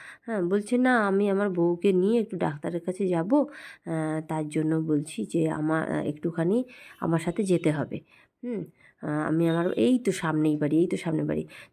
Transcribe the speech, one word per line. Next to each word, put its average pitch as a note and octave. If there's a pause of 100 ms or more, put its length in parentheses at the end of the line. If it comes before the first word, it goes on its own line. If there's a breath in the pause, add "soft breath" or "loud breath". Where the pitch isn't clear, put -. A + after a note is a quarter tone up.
(260 loud breath)
হ্যাঁ, A3
বলছে, G#3
"না, B3
আমি G3
আমার G3
বউকে F3
নিয়ে G3
একটু G3+
ডাক্তারের E3+
কাছে F#3
যাব, F3+
আহ, C#4+ (800 loud breath)
তার D#3
জন্য D#3
বলছি D#3
যে D#3+
আমার, D#3
আহ, D3+
একটুখানি E3 (360 loud breath)
আমার E3
সাথে E3+
যেতে E3+
হবে।" - (440 soft breath)
হুম, A3 (380 soft breath)
আহ, -
আমি D#3
আমার E3+
এই B3
তো A3+
সামনেই D#3
বাড়ি, D3+
এই E3+
তো F3+
সামনে D#3
বাড়ি। D#3 (260 loud breath)